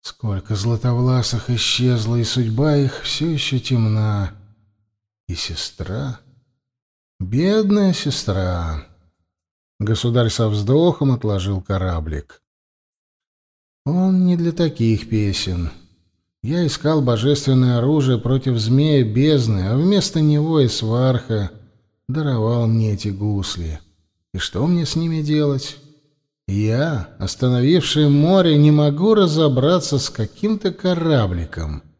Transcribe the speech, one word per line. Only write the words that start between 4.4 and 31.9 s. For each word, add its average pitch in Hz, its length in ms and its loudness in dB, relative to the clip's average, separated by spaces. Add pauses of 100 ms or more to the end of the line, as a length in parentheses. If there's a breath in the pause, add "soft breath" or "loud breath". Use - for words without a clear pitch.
И 85 80 -8
сестра, 110 840 -8 (1000)
бедная 196 760 2
сестра! 90 960 -4 (920)
Государь 113 500 0
со 113 180 0
вздохом 135 640 2
отложил 101 500 -2
кораблик. 82 800 -6 (1400)
Он 185 400 2
не 180 100 4
для 170 160 0
таких 151 580 0
песен. 95 600 -2 (760)
Я 165 220 -2
искал 151 360 0
божественное 127 800 2
оружие 131 400 2
против 127 380 0
змея 131 460 4
бездны, 113 640 2
а 113 80 0
вместо 170 460 0
него 151 440 2
Исварха 113 840 -2 (560)
даровал 120 600 -2
мне 110 260 0
эти 104 160 -6
гусли. 95 720 -6 (520)
И 95 40 -8
что 101 280 -4
мне 175 200 0
с - 100 -6
ними 165 260 -2
делать? 147 560 -2 (680)
Я, 110 640 -2 (100)
остановивший 127 880 2
море, 156 500 4
не 151 140 6
могу 151 420 4
разобраться 156 840 2
с - 100 -4
каким-то 202 600 -4
корабликом. 95 1120 -2 (160)